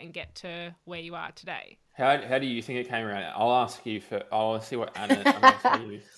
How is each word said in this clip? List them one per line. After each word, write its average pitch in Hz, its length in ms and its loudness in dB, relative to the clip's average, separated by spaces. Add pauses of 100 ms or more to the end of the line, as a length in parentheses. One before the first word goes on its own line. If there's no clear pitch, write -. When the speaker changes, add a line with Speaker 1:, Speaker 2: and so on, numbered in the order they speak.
Speaker 1:
and 165 100 -18
get - 220 -14
to 170 400 -12 (100)
where 170 160 -12
you 165 140 -12
are 165 180 -10
today? - 460 -14 (160)
Speaker 2:
How, 139 340 4
how 131 120 2
do 139 60 -4
you 117 140 -4
think 123 200 -6
it 123 100 -8
came 113 160 -4
around? 98 280 -6
I'll 117 200 4
ask 120 320 0
you 107 160 -4
for, 101 280 -6
I'll 110 300 0
see 117 160 -8
what 117 220 -4
Anna, 104 260 2
I'm 277 160 4
gonna 262 220 10
tell 254 180 4
you 104 200 -12 (180)